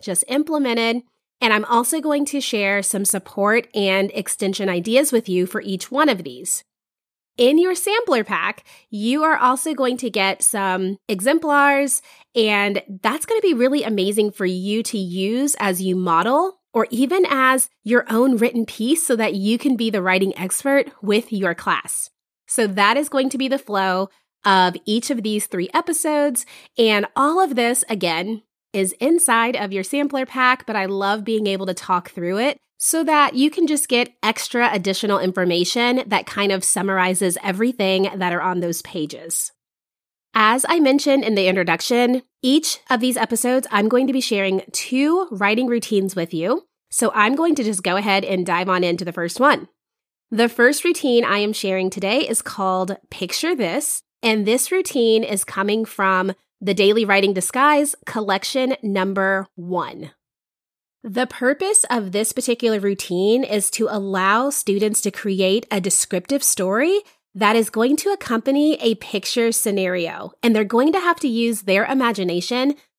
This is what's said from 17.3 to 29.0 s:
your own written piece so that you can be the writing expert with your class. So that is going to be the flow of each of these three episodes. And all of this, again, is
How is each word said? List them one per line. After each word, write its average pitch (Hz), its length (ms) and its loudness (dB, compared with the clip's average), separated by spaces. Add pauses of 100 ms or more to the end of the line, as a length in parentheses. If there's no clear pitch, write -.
your 233 260 2
own 240 280 2
written 233 280 0
piece 247 400 -2
so 240 120 0
that 220 180 0
you 202 240 0
can 262 180 0
be 226 140 -2
the 202 100 -2
writing 185 380 2
expert 269 500 0 (140)
with 214 300 0
your 190 240 -2
class. - 520 -4 (380)
So 226 200 0
that 202 300 2
is 294 120 -2
going 269 220 0
to 269 80 -6
be 262 100 -2
the 269 100 0
flow 190 520 -2 (340)
of 185 400 4
each 226 260 -2
of 233 120 -4
these 208 240 -2
three 180 260 -4
episodes. 302 720 -2 (320)
And 214 300 2 (100)
all 302 240 2
of 311 160 0
this, 240 320 0
again, 185 540 -4 (300)
is 190 280 -2